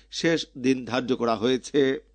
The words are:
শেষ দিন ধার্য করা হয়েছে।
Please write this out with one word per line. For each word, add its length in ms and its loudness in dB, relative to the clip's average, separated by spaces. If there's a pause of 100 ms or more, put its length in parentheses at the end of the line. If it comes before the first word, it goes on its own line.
(200)
শেষ 200 2 (260)
দিন 120 4 (120)
ধার্য 200 -2 (120)
করা 220 2
হয়েছে। 360 0 (360)